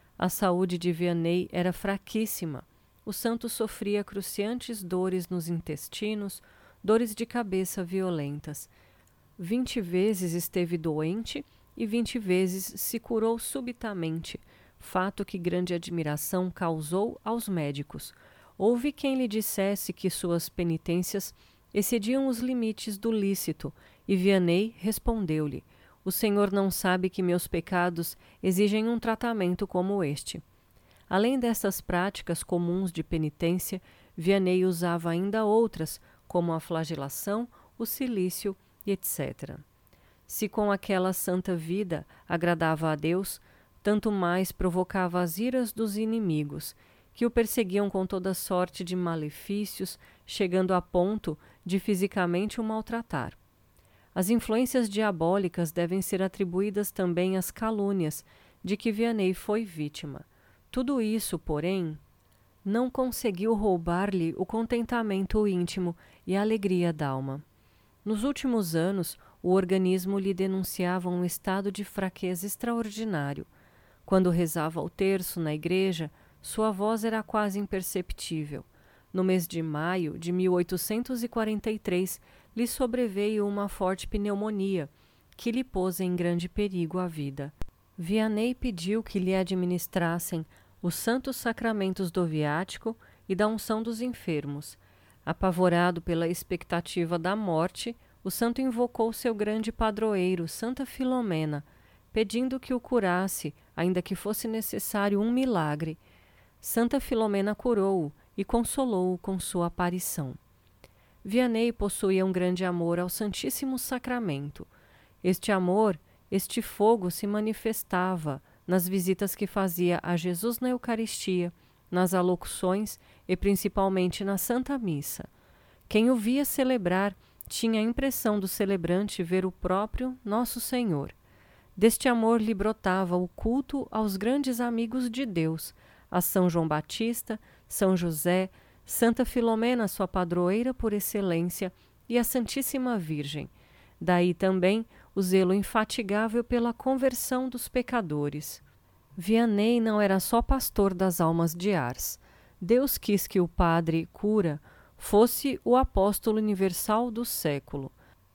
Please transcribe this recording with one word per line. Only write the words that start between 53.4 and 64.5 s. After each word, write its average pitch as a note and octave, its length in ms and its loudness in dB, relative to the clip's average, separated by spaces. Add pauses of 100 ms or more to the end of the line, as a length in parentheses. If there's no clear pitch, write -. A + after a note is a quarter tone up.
As F#3 160 2
influências A#3 580 2
diabólicas F#3 840 0
devem F3 280 0
ser F#3 220 0
atribuídas F#3+ 720 -2
também F3+ 440 2
às F3+ 140 -2
calúnias G3+ 720 -2 (380)
de F#3 140 -2
que A3+ 160 0
Vianney G#3+ 420 2
foi A3 300 -2
vítima. D3+ 600 -8 (460)
Tudo B3+ 320 0
isso, G#3+ 360 0
porém, D#3+ 600 -2 (640)
não A#3 240 0
conseguiu A#3 680 0
roubar-lhe F3+ 840 2
o F3+ 80 -2
contentamento A3 1040 0